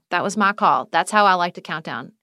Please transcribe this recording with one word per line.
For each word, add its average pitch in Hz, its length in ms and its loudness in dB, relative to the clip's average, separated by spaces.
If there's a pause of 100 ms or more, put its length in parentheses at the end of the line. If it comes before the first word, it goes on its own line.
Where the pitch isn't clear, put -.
(120)
That 175 120 -2
was 190 140 -4
my 202 160 2
call. 151 400 2
That's 175 180 0
how 208 140 4
I 190 80 4
like 175 220 -2
to 180 60 -18
count 160 220 -10
down. 127 400 -12